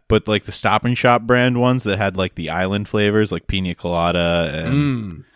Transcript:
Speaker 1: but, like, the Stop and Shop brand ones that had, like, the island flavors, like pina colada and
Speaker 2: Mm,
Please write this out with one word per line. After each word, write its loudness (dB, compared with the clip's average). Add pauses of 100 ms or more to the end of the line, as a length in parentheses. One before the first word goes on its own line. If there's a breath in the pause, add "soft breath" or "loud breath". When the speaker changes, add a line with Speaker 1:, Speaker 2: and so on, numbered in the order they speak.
Speaker 1:
but, 2
like, 0
the -12
Stop 0
and 0
Shop 2
brand 2
ones 2
that 0
had, 0
like, -2
the -6
island -2
flavors, 2
like -8
pina -2
colada 0
and -4
Speaker 2:
Mm, -4 (120)